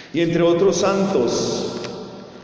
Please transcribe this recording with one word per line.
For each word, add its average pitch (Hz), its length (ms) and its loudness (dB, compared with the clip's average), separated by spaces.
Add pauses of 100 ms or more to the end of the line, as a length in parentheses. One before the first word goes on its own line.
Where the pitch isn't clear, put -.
(140)
Y 165 80 0
entre 165 220 2
otros 175 340 4
santos, - 1040 0 (640)